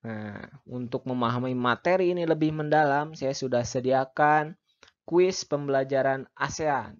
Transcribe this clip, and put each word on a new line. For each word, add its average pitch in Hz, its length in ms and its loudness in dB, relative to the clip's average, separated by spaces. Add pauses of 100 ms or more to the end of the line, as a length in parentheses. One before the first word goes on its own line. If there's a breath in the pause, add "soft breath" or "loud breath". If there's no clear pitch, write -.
Nah, 107 360 -10 (240)
untuk 123 400 -8
memahami 123 480 -2
materi 175 640 0
ini 175 80 -2
lebih 156 240 2
mendalam, 151 640 2
saya 139 200 -4
sudah 123 280 -2
sediakan 139 960 2 (480 soft breath)
kuis 180 400 2
pembelajaran 135 880 0
asean. 139 680 -4